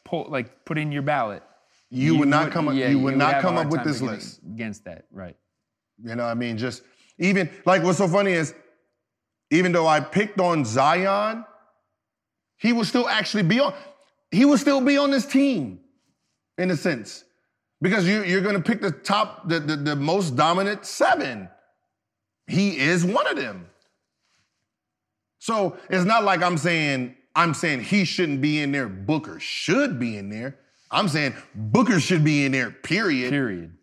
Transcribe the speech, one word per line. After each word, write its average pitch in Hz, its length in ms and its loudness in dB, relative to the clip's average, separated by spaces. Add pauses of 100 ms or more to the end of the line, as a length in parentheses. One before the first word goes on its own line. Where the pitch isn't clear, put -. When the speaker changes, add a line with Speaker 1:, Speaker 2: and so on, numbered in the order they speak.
Speaker 1:
pull, 151 240 -6
like, 127 360 -8
put - 140 -6
in 151 120 -4
your 143 120 -4
ballot, 127 400 -2 (480)
Speaker 2:
You 135 240 2
Speaker 1:
you 151 40 4
Speaker 2:
would 143 100 4
not 151 180 4
Speaker 1:
would, 143 60 -6
Speaker 2:
come 160 160 0
up, 139 60 0
Speaker 1:
yeah, 135 140 0
Speaker 2:
you 139 100 4
Speaker 1:
you - 0 -
Speaker 2:
would 135 140 0
Speaker 1:
would 135 60 0
Speaker 2:
not 151 160 4
Speaker 1:
have - 100 0
a - 20 0
Speaker 2:
come 175 80 2
Speaker 1:
hard 160 140 0
Speaker 2:
up 147 40 -2
with 165 80 0
Speaker 1:
time 143 80 -2
Speaker 2:
this 135 120 -2
Speaker 1:
picking 120 140 -4
Speaker 2:
list. - 280 -16
Speaker 1:
against 107 420 -12
that, 82 280 -16
right. 90 240 -16 (680)
Speaker 2:
You 117 140 -10
know 120 80 -4
what 117 60 -2
I 117 40 -4
mean? 117 240 -4
Just 123 240 -6 (360)
even, 185 300 2 (160)
like, 180 180 4
what's 175 160 2
so 196 100 2
funny 196 240 2
is, 160 220 -2 (960)
even 180 220 4
though 170 140 2
I 156 140 4
picked 196 400 -2
on 170 240 2
Zion, 196 800 0 (1120)
he 233 160 0
will 233 120 0
still 247 240 0
actually 214 340 0
be 196 180 2
on, 285 140 0 (560)
he 214 140 4
will 285 140 6
still 277 220 2
be 277 180 2
on 285 120 2
this 277 160 0
team, 208 540 0 (800)
in 180 120 0
a 175 60 0
sense. 139 480 -6 (580)
Because 185 240 2
you, 208 180 2
you're 185 180 0
gonna 196 180 0
pick 226 200 -2
the 196 120 -2
top, - 560 -4
the, 165 120 0
the, 151 160 -4
the 147 200 -4
most 156 400 -2
dominant 190 500 0
seven. 156 640 -2 (960)
He 202 320 0
is 165 260 2
one 226 220 0
of 349 100 -2
them. 98 300 -8 (1700)
So 208 400 -2 (100)
it's 180 160 2
not 220 200 4
like 185 180 2
I'm 170 160 0
saying, 143 580 -2 (180)
I'm 165 200 4
saying 147 260 -2
he 190 240 2
shouldn't 147 380 -2
be 151 180 0
in 143 120 -2
there, 135 160 -4
Booker 98 520 -4
should 220 580 -2
be 113 200 -6
in 98 100 -10
there. 113 300 -10 (320)
I'm 196 180 0
saying 147 260 -2 (200)
Booker 175 440 2
should 160 240 2
be 147 220 2
in 135 80 0
there, 127 180 -2
period. 151 600 -2
Speaker 1:
Period. 101 420 -4 (100)